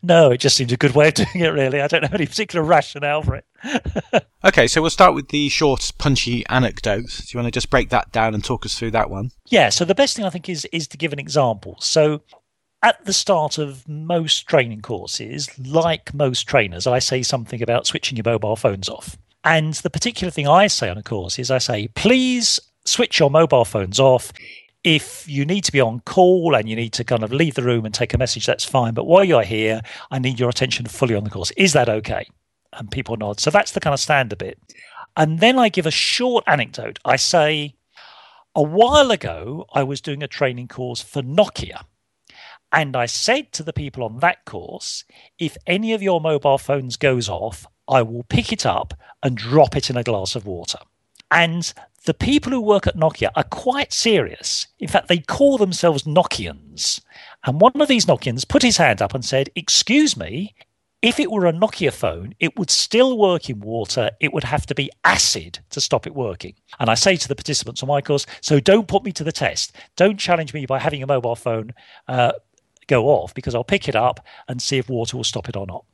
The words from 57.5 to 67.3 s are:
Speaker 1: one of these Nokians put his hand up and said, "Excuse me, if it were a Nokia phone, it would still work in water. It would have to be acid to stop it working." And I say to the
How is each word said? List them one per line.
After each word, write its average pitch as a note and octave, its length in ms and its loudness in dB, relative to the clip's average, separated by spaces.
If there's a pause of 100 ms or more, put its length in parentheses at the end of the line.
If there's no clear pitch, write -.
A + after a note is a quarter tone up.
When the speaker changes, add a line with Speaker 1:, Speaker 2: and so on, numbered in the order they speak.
Speaker 1:
one B3+ 200 8
of D4 80 4
these B3 180 2
Nokians C3 400 0
put - 160 4
his A#3+ 140 4
hand C3 240 4
up G2+ 140 -2
and B2+ 100 -6
said, C#3 320 -2
"Excuse C#4 600 2
me, B2+ 380 -8 (460)
if A#3+ 200 2
it A#3 100 0
were G3+ 160 2
a E3+ 60 4
Nokia E3+ 400 0
phone, F2+ 480 -6
it D#3+ 180 -2
would F#3 120 -4
still B3+ 460 2
work F#3+ 320 2
in A2 120 -8
water. A2 500 -4 (100)
It D3+ 120 -2
would D3+ 120 -4
have - 220 -4
to D3 80 -6
be C#3 160 -4 (140)
acid F#2+ 560 0 (100)
to - 100 -8
stop - 260 -2
it - 80 -12
working." G2+ 400 -8 (240)
And A#2 120 0
I A2+ 40 6
say F#3 220 4
to - 120 -6
the C#3 80 -4